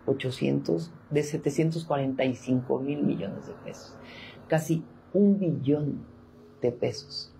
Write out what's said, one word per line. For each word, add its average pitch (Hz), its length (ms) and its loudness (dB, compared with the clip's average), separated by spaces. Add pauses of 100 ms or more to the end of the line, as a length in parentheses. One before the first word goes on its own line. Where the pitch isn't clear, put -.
ochocientos, 135 840 0 (180)
de 147 120 2
setecientos 160 600 0
cuarenta 135 400 0
y 131 100 2
cinco 127 460 0
mil 143 240 -2
millones - 420 -2
de - 60 -12 (120)
pesos. - 300 -14 (540)
Casi 160 360 2 (280)
un 202 260 8
billón 143 680 0 (560)
de 120 120 2
pesos. - 680 -6